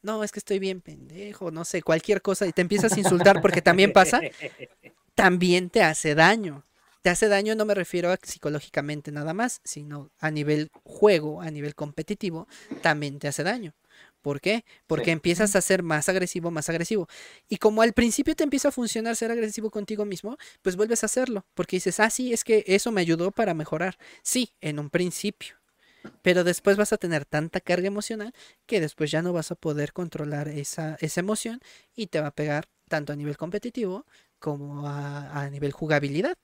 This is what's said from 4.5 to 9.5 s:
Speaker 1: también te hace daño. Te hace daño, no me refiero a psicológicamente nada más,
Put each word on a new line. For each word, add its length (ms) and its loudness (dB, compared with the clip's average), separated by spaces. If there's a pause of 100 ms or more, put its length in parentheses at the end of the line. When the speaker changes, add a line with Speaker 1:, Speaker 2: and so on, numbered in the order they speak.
Speaker 1:
también 540 4
te 140 2
hace 320 2
daño. 500 4 (360)
Te 100 4
hace 160 2
daño, 280 2
no 100 0
me 100 2
refiero 360 0
a 100 0
psicológicamente 920 -6
nada 240 -6
más, 280 -4